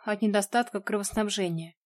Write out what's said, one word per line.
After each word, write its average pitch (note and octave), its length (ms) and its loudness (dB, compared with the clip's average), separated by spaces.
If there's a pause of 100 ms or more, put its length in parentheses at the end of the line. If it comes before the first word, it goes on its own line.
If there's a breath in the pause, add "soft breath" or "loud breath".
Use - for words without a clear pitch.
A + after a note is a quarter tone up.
от G#3 160 -2
недостатка G#3+ 600 2
кровоснабжения. G3 960 -2 (100)